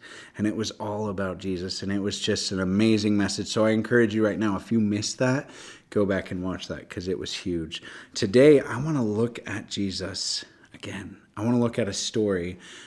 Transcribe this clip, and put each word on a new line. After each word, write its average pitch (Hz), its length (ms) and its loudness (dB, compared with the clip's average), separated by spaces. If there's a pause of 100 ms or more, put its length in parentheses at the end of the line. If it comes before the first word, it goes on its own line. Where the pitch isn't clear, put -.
(360)
And 104 80 -2
it 104 120 0
was 107 160 -4
all 107 360 -6
about 92 300 -4
Jesus, 92 460 -6
and 98 80 -2
it 101 80 0
was 101 180 -2
just - 320 0
an 98 80 -2
amazing 104 580 4
message. 98 300 0
So 110 180 2
I 110 60 4
encourage 110 420 4
you 107 140 2
right 95 140 0
now, 104 160 0
if - 160 -6
you 113 80 4
missed 104 380 0
that, 131 300 0 (420)
go 104 140 2
back 95 280 -2
and 90 100 -6
watch 90 240 -6
that, - 240 -12
'cause 90 160 -8
it 92 100 -2
was - 160 -8
huge. 82 480 -6 (340)
Today, 131 440 8
I 117 240 -4
wanna 147 220 0
look 110 420 0
at 104 240 -8
Jesus 95 720 -6 (300)
again. 95 440 -12 (180)
I 101 80 -4
wanna 120 160 4
look 117 180 0
at 107 100 2
a 98 60 -4
story 92 640 0 (280)